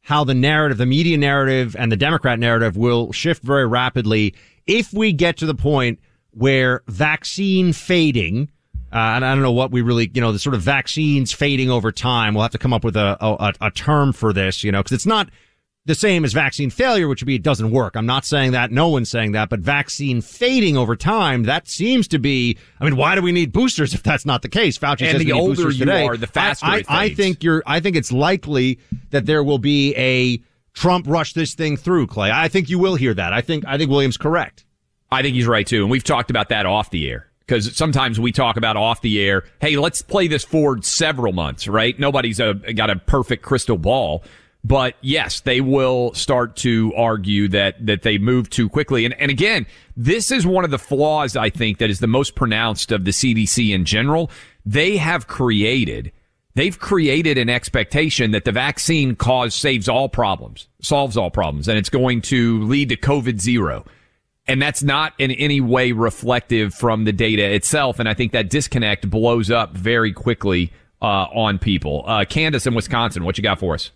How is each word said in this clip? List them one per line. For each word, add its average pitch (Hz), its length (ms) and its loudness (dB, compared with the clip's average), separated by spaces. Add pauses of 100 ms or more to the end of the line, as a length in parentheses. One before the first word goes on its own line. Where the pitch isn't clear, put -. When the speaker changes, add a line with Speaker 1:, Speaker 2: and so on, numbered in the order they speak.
Speaker 1:
how 147 240 0
the 131 100 0
narrative, 143 440 2
the 123 80 2
media 160 300 2
narrative 135 600 0
and 117 140 0
the 107 40 2
Democrat 135 440 0
narrative 117 360 2
will 117 360 0
shift - 320 -2
very 131 240 2
rapidly 110 640 0 (320)
if 208 260 0
we 214 200 2
get 165 240 0
to 160 100 -4
the 156 80 -2
point 123 460 0 (320)
where 127 560 2
vaccine 175 840 0
fading, 135 800 0 (420)
uh, 117 40 -4
and 113 280 0
I 131 80 0
don't 135 120 2
know 127 80 2
what 127 180 0
we 123 100 0
really, 117 320 0
you 127 80 -2
know, 113 120 2
the 101 80 -2
sort 135 160 -2
of 92 60 -2
vaccines 139 680 0
fading 135 400 0
over 113 220 0
time, 117 420 0
we'll 104 80 2
have 117 80 0
to - 80 -8
come 127 140 0
up 113 100 0
with 110 140 -2
a, 101 240 0
a, 104 400 0
a 104 100 -2
term 143 420 0
for 110 200 0
this, 95 320 -2
you 104 80 0
know, 98 100 0
'cause - 80 -6
it's 127 160 -2
not 214 240 0 (540)
the 156 120 0
same 180 280 2
as 113 80 0
vaccine 139 380 0
failure, 226 380 2
which 135 120 -2
would 120 60 -6
be 135 80 0
it 123 80 -2
doesn't 110 300 0
work. 120 240 0
I'm 113 100 -2
not 131 180 0
saying 135 280 0
that. 123 180 0
No 139 160 2
one's 135 240 0
saying 110 220 -2
that. 107 180 -2
But 117 80 -2
vaccine 135 600 -2
fading 233 560 0
over 117 180 2
time, 170 480 0
that 139 240 0
seems 233 420 0
to 156 120 0
be, 123 360 0 (220)
I - 60 -4
mean, 147 100 2
why 151 220 2
do 196 40 2
we 175 120 0
need 170 200 0
boosters 208 400 0
if - 120 -6
that's - 200 0
not 127 180 0
the - 60 -10
case? 202 300 0
Fauci 143 240 -2
Speaker 2:
And 165 80 0
Speaker 1:
says 160 80 2
Speaker 2:
the - 0 -
Speaker 1:
we 151 140 0
need - 0 -
Speaker 2:
older 165 240 2
Speaker 1:
boosters 151 240 0
Speaker 2:
you 131 60 2
Speaker 1:
today. 156 200 2
Speaker 2:
are, 120 100 -2
the 113 120 -6
faster 151 380 -2
Speaker 1:
I, 170 40 2
I, 202 60 0
Speaker 2:
it 208 120 -4
Speaker 1:
I 190 200 0
Speaker 2:
fades. 147 80 -4
Speaker 1:
think 190 260 0
you're, 160 240 2
I 151 140 0
think 180 160 -2
it's 135 160 -2
likely 139 680 0 (320)
that 131 160 0
there 151 160 2
will 143 160 0
be 139 380 2
a 127 440 2 (320)
Trump 180 360 0
rush 156 240 0
this 160 220 -4
thing 151 220 -2
through, 170 300 0
Clay. 101 260 -2
I 151 140 2
think 160 240 0
you 180 80 0
will 185 160 2
hear 127 180 2
that. 90 200 -2
I 113 80 0
think, 151 260 -4
I 135 100 -4
think 147 140 0
William's 139 260 2
correct. - 480 -4 (460)
Speaker 2:
I 131 120 0
think 135 120 0
he's 120 140 2
right, 107 180 2
too. 110 160 0
And 101 80 2
we've 131 140 0
talked 123 260 0
about 110 200 -2
that 107 140 0
off 98 260 0
the 76 200 -6
air. 60 160 -12 (220)
'Cause 117 280 -2
sometimes 131 440 0
we 120 100 0
talk 117 260 0
about 113 200 0
off 113 240 0
the 107 200 0
air, 98 260 0 (140)
"Hey, 151 160 0
let's 160 240 -2
play 185 280 0
this 151 160 -2
forward 143 400 0
several 131 480 -2
months," 76 340 -4
right? 110 320 0
Nobody's, 135 400 0
uh, 110 140 0
got 107 360 -2
a 98 80 0
perfect 123 460 0
crystal 123 360 0
ball. 87 440 0 (420)
But, 127 360 2
yes, 135 400 -2
they 127 200 0
will 131 540 0
start 123 440 -2
to 113 380 2
argue 104 520 0
that, 98 360 0
that 104 180 -2
they 107 140 2
move 117 320 2
too 117 200 0
quickly. 135 360 0
And, 123 160 -2
and 143 80 0
again, 165 380 0 (300)
this 165 340 0
is 240 160 0
one 185 180 2
of 160 60 -2
the 139 80 -2
flaws, 147 560 0
I 113 160 0
think, 110 280 -2
that 110 120 2
is 95 80 -2
the 123 80 0
most 127 300 0
pronounced 113 560 -2
of 101 120 0
the 98 80 0
C 123 220 2
D 110 100 2
C 107 280 0
in 92 120 2
general. 139 460 0 (340)
They 156 340 0
have 160 280 -2
created, 107 840 0 (420)
they've 180 240 0
created 156 600 2
an 120 120 0
expectation 123 800 0
that 104 140 0
the 117 80 0
vaccine 139 640 0
cause 123 360 0
saves 127 360 -2
all 127 200 0
problems, 92 600 -4 (120)
solves 139 360 0
all 92 160 0
problems, 76 340 -2
and 110 100 2
it's 101 140 -2
going 127 320 2
to 117 400 2
lead 135 280 2
to 110 60 -2
covid 127 440 0
zero. 98 440 0 (640)
And 131 160 0
that's 147 220 -2
not 147 340 0
in 135 140 0
any 143 280 0
way 123 300 2
reflective 117 800 0
from 110 320 0
the 107 80 2
data 107 300 2 (100)
itself. 127 460 0
And 113 100 0
I 107 60 0
think 117 160 -2
that 110 180 0
disconnect 107 640 -2
blows 110 400 2
up 107 260 0
very 110 360 0
quickly, 92 600 0 (280)
uh, 98 320 0
on 104 260 0
people. 73 480 -2
Uh, 104 180 0
Candace 151 400 -2
in 123 100 0
Wisconsin, 113 500 -2
what 95 140 -2
you 104 40 -4
got 101 160 0
for 87 160 -2
us? - 220 -8